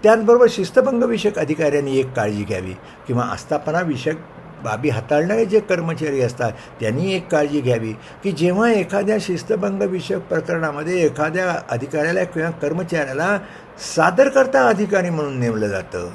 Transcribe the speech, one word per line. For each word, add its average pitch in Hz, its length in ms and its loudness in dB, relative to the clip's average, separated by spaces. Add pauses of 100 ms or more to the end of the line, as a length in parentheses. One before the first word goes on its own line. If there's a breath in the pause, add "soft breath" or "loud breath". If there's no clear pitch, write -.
त्याचबरोबर 233 480 6
शिस्तभंगविषयक 226 880 0
अधिकाऱ्यांनी 147 600 0
एक 131 140 -2
काळजी 107 320 -2
घ्यावी 92 280 -6 (340 loud breath)
किंवा 123 180 0
आस्थापनाविषयक 151 920 -2 (480)
बाबी 117 240 -2
हाताळणारे 156 560 0
जे 208 160 4
कर्मचारी 165 600 -2
असतात 120 320 -2 (280 loud breath)
त्यांनी 139 320 -2
एक 180 160 -4
काळजी 147 320 0
घ्यावी 117 320 0
की - 400 -8
जेव्हा 180 400 2
एखाद्या 196 480 0
शिस्तभंगविषयक 190 1000 -2
प्रकरणामध्ये 160 840 -2
एखाद्या 160 560 0 (100)
अधिकाऱ्याला 151 540 -2
किंवा 170 260 -4
कर्मचाऱ्याला 165 880 -2 (580 loud breath)
सादरकर्ता 262 720 4
अधिकारी 196 420 2
म्हणून 147 280 -2
नेमलं 110 300 0
जातं 90 460 -6